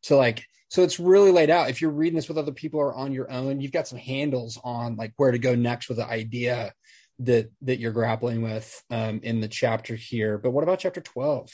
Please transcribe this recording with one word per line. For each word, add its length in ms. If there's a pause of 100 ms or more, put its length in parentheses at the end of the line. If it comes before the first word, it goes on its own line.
So, 140
like, 280 (240)
so 140
it's 160
really 320
laid 200
out. 200
If 100
you're 100
reading 260
this 120
with 100
other 140
people 280
or 140
on 180
your 180
own, 300
you've 120
got 140
some 120
handles 640
on, 320
like, 200
where 140
to 80
go 160
next 340
with 100
the 80
idea 640 (480)
that, 300 (120)
that 160
you're 140
grappling 500
with, 480
um, 320
in 180
the 80
chapter 460
here. 440
But 120
what 140
about 160
chapter 200
twelve? 540